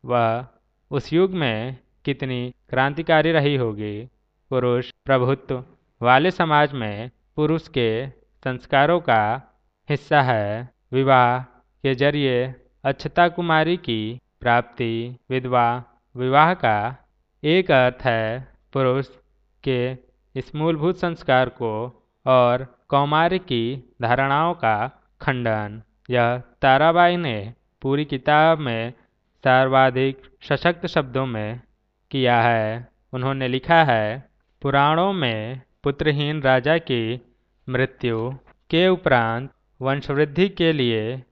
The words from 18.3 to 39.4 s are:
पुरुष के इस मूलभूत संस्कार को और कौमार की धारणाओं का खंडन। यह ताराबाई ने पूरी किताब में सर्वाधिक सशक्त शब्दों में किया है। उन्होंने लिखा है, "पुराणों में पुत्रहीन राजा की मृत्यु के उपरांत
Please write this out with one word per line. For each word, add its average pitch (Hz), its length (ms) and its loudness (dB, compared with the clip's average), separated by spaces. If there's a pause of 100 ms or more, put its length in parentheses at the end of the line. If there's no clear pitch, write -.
पुरुष 131 340 0 (560)
के 127 280 -2 (440)
इस 131 200 -10
मूलभूत 165 420 -2
संस्कार 131 520 0
को 117 540 -8 (220)
और 127 640 2
कौमार 151 480 2
की 127 640 -4
धारणाओं 135 520 0
का 113 380 -2 (300)
खंडन। 110 640 -4 (260)
यह 120 280 0 (240)
ताराबाई 165 560 4
ने 117 360 -6 (280)
पूरी 143 240 -2
किताब 151 540 2
में 117 340 -4 (500)
सर्वाधिक 131 800 2 (200)
सशक्त 170 440 -2
शब्दों 135 400 -2
में 113 360 -6 (500)
किया 123 300 2
है। 113 460 0 (260)
उन्होंने 131 340 -4
लिखा 160 360 2
है, 117 460 -2 (320)
"पुराणों 147 520 2
में 123 480 -4 (220)
पुत्रहीन 147 580 -2
राजा 131 360 2
की 120 440 -4 (480)
मृत्यु 123 640 -2 (380)
के 175 180 2
उपरांत 131 600 0 (320)